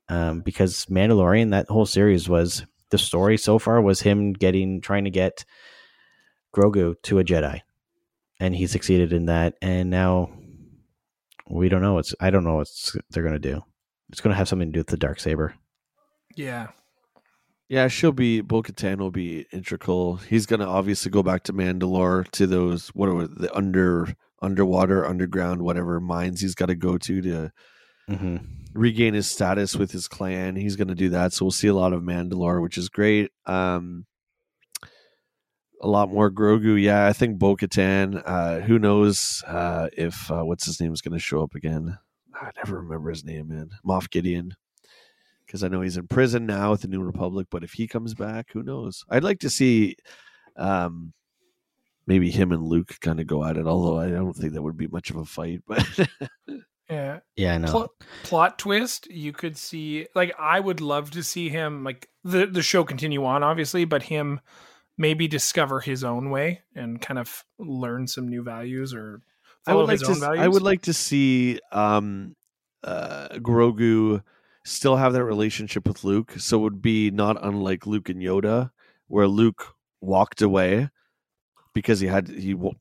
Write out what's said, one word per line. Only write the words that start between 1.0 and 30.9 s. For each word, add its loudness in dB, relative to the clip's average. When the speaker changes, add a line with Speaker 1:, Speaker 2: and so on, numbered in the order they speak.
Speaker 1:
that 2
whole 4
series 4
was, 2
the 2
story 2
so 4
far 4
was 4
him 2
getting, 2
trying -2
to -2
get -2
Grogu 4
to 4
a 6
Jedi, 0
and 0
he 0
succeeded 2
in 0
that. 2
And 0
now 2
we 2
don't 4
know. 4
It's, -4
I 2
don't 4
know 2
what -2
they're -4
gonna -2
do. -6
It's -16
gonna 2
have 0
something 0
to -8
do -2
with -4
the -4
Darksaber. -2
Speaker 2:
Yeah. -10
Speaker 3:
Yeah, 2
she'll 4
be, 2
Bo-Katan -2
will -4
be -6
integral. -2
He's 0
gonna 0
obviously 0
go 4
back 0
to -8
Mandalore, 0
to 2
those, 0
what 0
are 0
the -6
under, 2
underwater, 2
underground, -2
whatever -2
mines -4
he's -4
gotta 0
go 0
to -4
to -6
Speaker 1:
Mm-hmm. -4
Speaker 3:
regain 2
his -2
status -2
with -2
his -8
clan. -6
He's -4
gonna -2